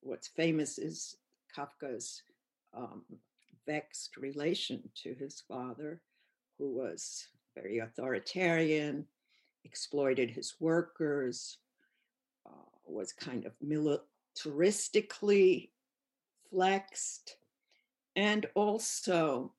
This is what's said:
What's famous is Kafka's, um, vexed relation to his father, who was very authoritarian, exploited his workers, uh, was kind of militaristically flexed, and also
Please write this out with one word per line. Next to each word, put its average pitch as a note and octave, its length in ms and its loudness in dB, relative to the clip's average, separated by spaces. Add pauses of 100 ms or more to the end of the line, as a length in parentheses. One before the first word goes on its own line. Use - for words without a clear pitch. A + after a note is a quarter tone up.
What's - 260 -8
famous D#3+ 500 2
is - 400 -8 (400)
Kafka's, C3+ 640 -8 (560)
um, A#2+ 260 -12 (600)
vexed - 500 -8
relation C#3+ 760 -4 (100)
to - 140 -8
his C#3 320 -12
father, B2+ 560 -10 (560)
who C#3+ 100 -2
was - 600 -6 (260)
very G#2 240 -4
authoritarian, D3+ 1300 0 (580)
exploited C3+ 640 0
his - 300 -8
workers, D#3 1000 0 (880)
uh, - 240 -20 (160)
was F#2 260 -6
kind - 360 -8
of A2 120 -14
militaristically F3+ 2000 2 (800)
flexed, - 880 0 (760)
and G#3 380 4
also F3+ 1040 2